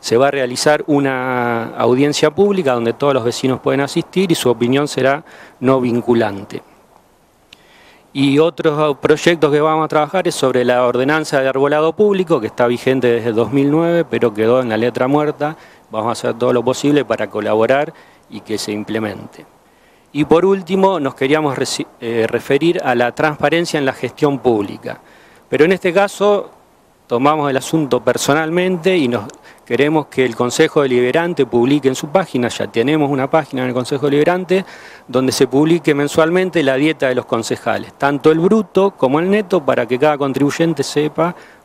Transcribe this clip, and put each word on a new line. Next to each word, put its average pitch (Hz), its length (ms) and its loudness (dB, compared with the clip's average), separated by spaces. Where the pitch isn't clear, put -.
Se - 160 0
va 131 100 4
a 143 60 0
realizar 139 560 0
una 127 880 -2
audiencia 139 560 2
pública 185 400 0
donde 117 200 0
todos 139 220 0
los 127 80 0
vecinos 120 380 -2
pueden 135 200 0
asistir 170 520 -2
y - 20 2
su - 160 0
opinión 123 380 0
será 135 340 -2
no 131 200 2
vinculante. 117 800 -2
Y 139 260 2
otros 151 600 0
proyectos 156 540 2
que 147 80 2
vamos 156 240 0
a 151 40 -4
trabajar 156 400 0
es 156 80 -4
sobre 127 280 0
la 123 200 4
ordenanza 139 560 0
de 135 80 0
arbolado 147 460 0
público, 185 460 2
que 107 80 -4
está - 180 0
vigente 123 420 0
desde 117 240 0
dos 110 200 0
mil 139 180 2
nueve, 170 380 2
pero 113 260 0
quedó 113 260 2
en 123 80 -4
la 110 80 -2
letra 120 320 -2
muerta. 147 480 -2
Vamos 110 180 -4
a 120 40 -2
hacer 117 260 -6
todo 123 140 0
lo 120 120 0
posible 139 400 0
para 107 240 -4
colaborar 110 640 0
y 107 100 -16
que 107 160 -6
se 107 160 -8
implemente. 104 760 -8
Y 143 120 -2
por 165 200 4
último, 190 560 0
nos 135 160 -4
queríamos 143 400 0
reci-, - 300 -6
eh, 113 280 -2
referir 143 560 0
a 131 100 0
la 120 180 0
transparencia 151 640 0
en 143 60 -2
la 131 80 0
gestión 139 460 -2
pública. 110 600 -2
Pero 127 160 2
en 180 80 4
este 180 200 -2
caso, 202 580 0
tomamos 143 440 0
el 135 60 0
asunto 135 440 -2
personalmente 165 960 0
y 151 100 2
nos, 120 180 -2
queremos 143 420 0
que - 180 0
el 120 100 -2
Consejo 143 480 2
Deliberante 135 640 0
publique 127 420 2
en 131 60 2
su 151 140 -8
página, 143 400 0
ya 110 180 -4
tenemos 139 420 0
una 135 220 -2
página 143 320 -2
en 127 60 -2
el 123 60 -6
Consejo 131 320 -4
Deliberante, 175 580 0
donde 127 240 0
se 135 160 2
publique 156 480 2
mensualmente 165 680 0
la 135 120 0
dieta 147 340 0
de 127 60 0
los 123 120 -4
concejales, 110 680 -4
tanto 143 380 2
el 160 80 0
bruto 196 560 2
como 139 240 0
el 180 100 0
neto, 190 340 0
para 123 220 0
que 123 120 -2
cada 147 200 2
contribuyente 143 640 0
sepa 151 540 -2